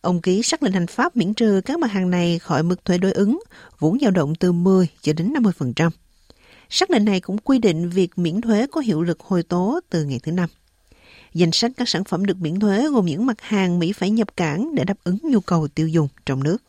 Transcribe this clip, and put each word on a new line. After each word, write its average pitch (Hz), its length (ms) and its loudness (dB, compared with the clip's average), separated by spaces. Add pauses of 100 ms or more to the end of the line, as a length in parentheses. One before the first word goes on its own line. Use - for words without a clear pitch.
Ông 175 220 0
ký 190 200 2
sắc - 200 -2
lệnh 269 100 2
hành 175 140 0
pháp 277 300 -2
miễn 208 180 0
trừ 208 300 4
các 302 140 -4
mặt 285 120 0
hàng 185 200 0
này 175 280 2
khỏi 156 240 -2
mức 175 220 -2
thuế 175 140 2
đối 190 140 2
ứng, 220 280 2 (380)
vốn 170 220 2
dao 247 100 4
động 160 240 2
từ 180 180 2
mười 180 360 4 (120)
cho 151 120 0
đến 165 200 0
năm 294 100 0
mươi 202 160 4
phần 123 160 -4
trăm. 165 180 2 (760)
Sắc 370 200 0
lệnh 240 140 4
này 196 160 2
cũng 196 180 -6
quy 269 200 2
định 175 300 2
việc 180 300 0
miễn 175 220 0
thuế 233 260 2
có 320 140 -4
hiệu 180 220 0
lực 170 180 -2
hồi 180 220 0
tố 190 380 -2 (100)
từ 160 140 -2
ngày 135 180 -4
thứ 156 100 -6
Năm. 175 160 0 (840)
Danh 165 180 -4
sách 233 240 -4
các 247 120 -6
sản 185 160 -4
phẩm 185 200 -4
được 190 160 -2
miễn 170 200 -6
thuế 214 280 0
gồm 233 180 0
những 175 200 -2
mặt - 140 -2
hàng 185 380 -2
Mỹ 170 140 -2
phải 196 180 -4
nhập 220 260 -2
cảng 180 380 -4
để 170 100 0
đáp 196 200 -4
ứng 180 180 -2
nhu 269 180 2
cầu 160 280 -2
tiêu 156 200 -2
dùng 160 200 0 (180)
trong 135 180 -4
nước. 170 240 -2